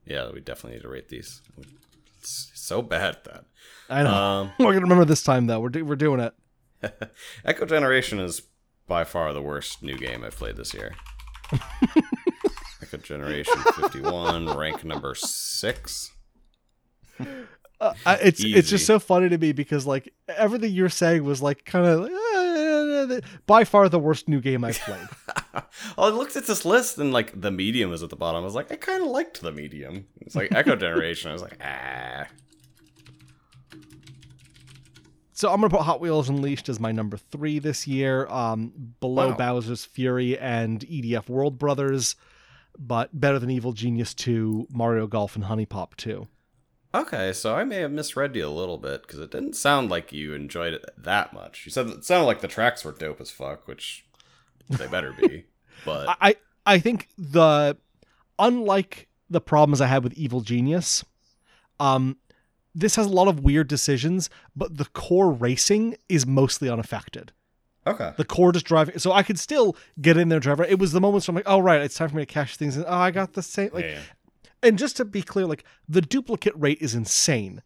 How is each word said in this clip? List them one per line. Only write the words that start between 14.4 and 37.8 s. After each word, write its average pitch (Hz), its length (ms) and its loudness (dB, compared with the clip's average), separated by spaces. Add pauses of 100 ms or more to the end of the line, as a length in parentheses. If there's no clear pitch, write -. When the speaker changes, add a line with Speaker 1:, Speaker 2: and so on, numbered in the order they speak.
Speaker 1:
rank 78 280 -6
number 71 300 -8
six. - 960 -8 (1700)
Speaker 2:
Uh, - 140 0 (120)
I, 196 100 6
it's, 190 280 4
it's 196 260 6
just 190 120 2
Speaker 1:
Easy. - 20 -2
Speaker 2:
so 220 160 6
funny 180 280 4
to 175 100 2
me 156 140 2
because, 139 340 -2
like, 135 260 -4 (160)
everything 214 440 0
you're 185 160 2
saying 165 360 2
was, 139 180 -2
like, 143 220 -2
kinda, 175 340 4
like, 226 140 -4
"Uh, 311 1080 0 (260)
by 220 180 10
far 202 240 6
the 170 100 2
worst 156 300 0
new 147 120 2
game 123 240 0
I've 117 160 -4
played." 95 320 -10
Speaker 1:
<laughs> - 40 -20 (840)
Well, 196 80 4
I 214 40 6
looked 254 260 -4
at 277 100 -8
this 214 180 -2
list 226 340 2
and, 143 140 0
like, 113 260 0
The 98 120 -2
Medium 98 400 0
was 82 120 -6
at 82 80 -12
the - 60 -16
bottom. 85 260 -4
I - 20 -8
was 98 100 -8
like, 139 180 -8
"I 311 40 -10
kinda 381 300 -4
liked 285 360 -4
The - 100 -8
Medium." 73 540 -14 (140)
It's - 140 -20
like - 180 -2
Echo 135 240 4
Generation. 85 540 -2
I - 40 -8
was 87 80 -10
like, - 200 -18
"Ah." 65 640 -10 (3000)
Speaker 2:
So 208 180 0
I'm 202 100 2
gonna 214 100 4
put 175 120 4
Hot 151 180 0
Wheels 156 280 0
Unleashed 139 400 -2
as 120 100 -4
my 113 140 -2
number 107 240 -4
three 151 420 -6
this 143 280 -6